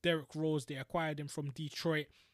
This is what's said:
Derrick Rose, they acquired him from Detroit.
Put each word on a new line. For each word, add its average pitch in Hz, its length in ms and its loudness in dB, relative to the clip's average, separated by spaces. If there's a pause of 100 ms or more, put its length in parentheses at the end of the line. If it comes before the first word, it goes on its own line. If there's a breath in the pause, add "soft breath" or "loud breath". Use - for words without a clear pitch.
Derrick 165 320 2
Rose, 156 300 2
they 143 100 -8
acquired 151 440 -2
him 147 80 -6
from 147 220 -6
Detroit. 151 560 -2 (280 loud breath)